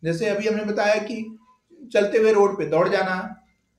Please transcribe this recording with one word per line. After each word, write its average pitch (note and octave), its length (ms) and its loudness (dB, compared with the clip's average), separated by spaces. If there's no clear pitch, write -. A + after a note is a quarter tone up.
जैसे E3 220 -4
अभी G#3 220 -2
हमने G#3 160 -2
बताया G#3 320 0
कि A3 420 -8
चलते G3+ 240 2
हुए A3 160 4
रोड G3+ 240 4
पे D#3 80 -2
दौड़ D#3+ 240 2
जाना, F#3+ 540 -4